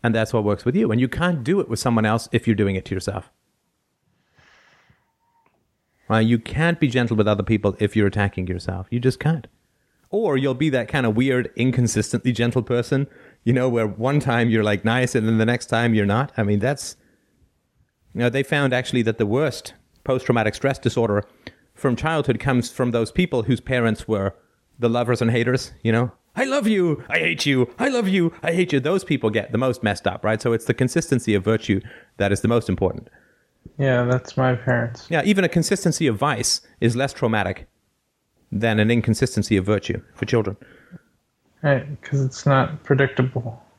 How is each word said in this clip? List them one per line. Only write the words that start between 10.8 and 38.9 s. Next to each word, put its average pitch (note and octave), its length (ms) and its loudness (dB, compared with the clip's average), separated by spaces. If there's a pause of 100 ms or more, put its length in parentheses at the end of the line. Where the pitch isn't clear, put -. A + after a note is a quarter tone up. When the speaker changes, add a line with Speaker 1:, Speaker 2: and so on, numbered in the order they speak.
Speaker 1:
kind C3+ 160 -2
of A2 100 2
weird, B2 420 0
inconsistently A#2+ 760 0
gentle A#2+ 300 0
person, B2+ 440 -2 (380)
you A#2 80 2
know, B2+ 160 2
where A#2 180 0
one A2+ 320 -2
time A#2+ 300 0
you're, A2 160 2
like, G#2 180 0
nice B2 320 0
and A2 140 0
then A2+ 80 2
the A2 80 4
next A#2+ 220 -2
time A#2 260 2
you're G#2 140 4
not. A#2 320 0
I A#2 40 0
mean, G#2 180 0
that's, C3+ 360 -4 (1160)
you A#2 60 -6
know, A#2+ 100 2
they C3+ 140 -2
found C#3+ 280 0
actually B2+ 300 0
that A2 160 -2
the G#2+ 80 2
worst B2+ 480 -4 (300)
post-traumatic A#2 500 0
stress C3+ 240 -2
disorder A2 440 0 (520)
from B2 220 -2
childhood D3 440 0
comes B2 300 0
from B2 220 -2
those A#2 200 -2
people D#3+ 300 0
whose G#2 180 0
parents A#2 480 -2
were G2 260 -2 (440)
the A#2+ 100 0
lovers A#2 320 0
and A#2 120 2
haters, B2 400 0 (100)
you A2+ 100 2
know? A#2 200 0 (260)
"I B3+ 60 0
love C4+ 240 0
you, F3+ 400 2
I E3 100 -2
hate E3 280 -2
you, C3 320 2
I C4 100 0
love A#3+ 200 0
you, F3+ 220 2 (120)
I E3+ 100 0
hate F3+ 180 0
you." C#3+ 80 2
Those D#3 260 0
people A#2+ 260 0
get G#2 220 -2
the A2+ 60 0
most B2+ 240 0
messed G2+ 240 -2
up, F#2 160 -4
right? A2 200 0
So A#2 100 0
it's A2+ 140 -2
the A#2 80 0
consistency B2+ 600 0
of F#2+ 80 2
virtue G#2+ 380 0 (380)
that G2 120 2
is G2+ 120 0
the G#2+ 60 0
most A#2 200 0
important. F#2 400 -2 (680)
Speaker 2:
Yeah, B2+ 260 2
that's B2+ 320 -2
my B2+ 180 2
parents. A#2+ 540 -4
Speaker 1:
Yeah, D#3+ 160 0
even F#3+ 200 2
a D#3 40 2
consistency E3 580 0
of A2 120 0
vice B2+ 420 -2 (180)
is A#2 160 2
less C3 200 -2
traumatic G#2 520 -2 (840)
than A2 260 0
an G#2+ 120 4